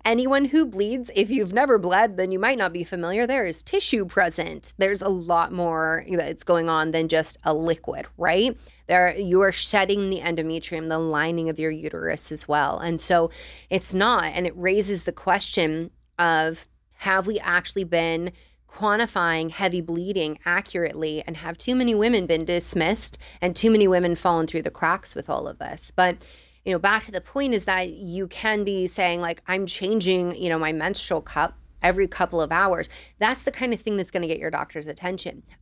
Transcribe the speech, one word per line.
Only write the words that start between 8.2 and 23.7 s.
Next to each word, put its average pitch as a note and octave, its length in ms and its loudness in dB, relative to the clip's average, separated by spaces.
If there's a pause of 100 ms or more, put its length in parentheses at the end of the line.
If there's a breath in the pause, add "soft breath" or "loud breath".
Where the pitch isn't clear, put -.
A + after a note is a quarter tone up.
There, F3+ 300 4
you F#3 240 4
are G3 100 6
shedding G3 580 0
the F#3+ 100 -2
endometrium, D#3+ 720 -4
the D#3+ 100 0
lining D#3+ 500 0
of D#3 80 -4
your D#3+ 140 0
uterus D#3+ 600 -4
as D#3 160 -10
well. D3 320 2
And E3 220 -4
so E3 300 4 (380 loud breath)
it's F#3 260 -2
not, G3+ 300 2
and D#3+ 200 -2
it E3 120 -6
raises F#3+ 480 0
the - 80 -4
question E3+ 760 -2 (300)
of, E3 480 0 (260)
have F#3+ 340 0
we G#3+ 120 -2
actually F3+ 460 -2
been E3 460 -2 (480 soft breath)
quantifying F#3 720 0
heavy F3+ 300 -2
bleeding E3+ 640 -4
accurately, D#3+ 800 -2
and E3 120 -10
have E3+ 200 -10
too B3 180 -2
many B3 200 2
women G#3+ 300 4
been D#3+ 200 0
dismissed F3 720 -2 (240 loud breath)
and F3+ 140 0
too A3+ 160 4